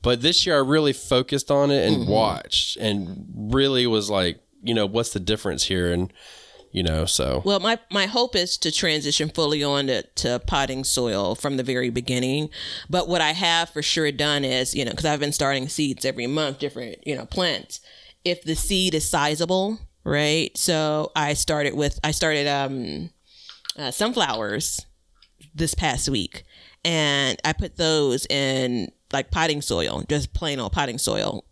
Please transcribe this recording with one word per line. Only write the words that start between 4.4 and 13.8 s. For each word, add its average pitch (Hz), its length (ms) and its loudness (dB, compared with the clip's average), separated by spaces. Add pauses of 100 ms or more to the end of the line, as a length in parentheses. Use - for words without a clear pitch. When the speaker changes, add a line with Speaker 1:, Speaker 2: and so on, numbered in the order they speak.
Speaker 1:
you 117 120 0
know, 107 120 4
what's 113 260 0
the 101 80 -2
difference 98 440 -2
here? 90 280 2
And, 90 200 0 (580)
you 92 140 -2
know, 80 220 2
so. 65 380 0
Speaker 2:
Well, 196 140 2
my, 226 200 0 (120)
my 196 160 2
hope 240 300 0
is 180 220 0
to 165 120 -2
transition 151 600 0
fully 151 340 0
on 143 240 2
to, 120 140 0
to - 440 -2
potting 135 380 -2
soil 104 500 0
from 139 220 -4
the 131 60 -2
very 127 280 0
beginning. 127 600 -2 (380)
But 175 200 0
what 170 120 2
I 156 120 2
have 170 380 2
for 147 120 -4